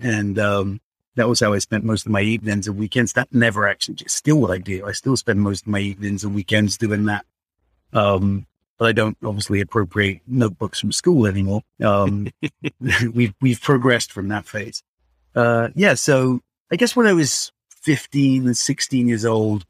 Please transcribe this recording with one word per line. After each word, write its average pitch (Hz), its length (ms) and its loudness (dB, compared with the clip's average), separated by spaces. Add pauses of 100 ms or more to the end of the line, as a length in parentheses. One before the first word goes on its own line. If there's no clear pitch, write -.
And, 104 360 -2
um, 101 420 -2 (340)
that 117 140 2
was 120 120 2
how 107 120 2
I 101 60 0
spent 107 260 -4
most 110 220 -2
of 110 40 -2
my 101 120 2
evenings 104 440 -2
and 101 120 -6
weekends. 107 340 -2
That 123 200 -4
never 107 360 2
actually, - 320 -6
it's - 140 -6
still 151 260 2
what 104 100 2
I 92 80 -2
do. 95 280 -8
I 101 60 -8
still 131 240 -2
spend 104 240 0
most 101 240 0
of - 40 -16
my 101 120 0
evenings 101 440 -6
and 101 100 -6
weekends 104 440 0
doing 104 260 -2
that. 104 220 -4 (640)
Um, 101 540 0 (320)
but 113 100 2
I 113 40 4
don't 107 300 0
obviously 101 380 -2
appropriate 98 680 -2
notebooks 113 540 -2
from 107 100 -2
school 147 360 2
anymore. 98 360 0 (180)
Um, 101 480 0 (440)
<laughs> 117 400 -2
we've, 117 280 2
we've 123 200 2
progressed 123 500 2
from 98 180 -8
that 104 180 -6
phase. 107 360 -12 (520)
Uh, 117 400 2
yeah. 180 200 4
So 131 460 2 (320)
I 175 40 0
guess 233 200 0
when 233 100 4
I 202 60 6
was 160 400 0 (180)
fifteen 135 760 0
and 120 100 2
sixteen 131 500 -2
years 113 180 0
old, 110 460 0